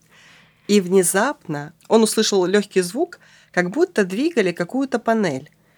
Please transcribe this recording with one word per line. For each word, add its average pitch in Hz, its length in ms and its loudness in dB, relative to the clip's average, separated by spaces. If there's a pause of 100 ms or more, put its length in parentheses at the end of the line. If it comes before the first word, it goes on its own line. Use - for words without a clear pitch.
(680)
И 202 120 4
внезапно 180 960 0 (140)
он 226 140 4
услышал 214 440 0
лёгкий 202 360 0
звук, 214 380 -6 (320)
как 180 180 -2
будто 269 340 0
двигали 196 480 -2
какую-то 240 460 -4
панель. 190 520 -2 (280)